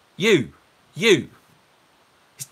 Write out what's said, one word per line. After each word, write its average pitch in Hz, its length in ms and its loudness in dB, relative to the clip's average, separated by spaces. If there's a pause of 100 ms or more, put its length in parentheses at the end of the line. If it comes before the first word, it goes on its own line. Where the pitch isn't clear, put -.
(160)
you, 156 380 0 (420)
you. 170 340 0 (1040)
He's - 160 -18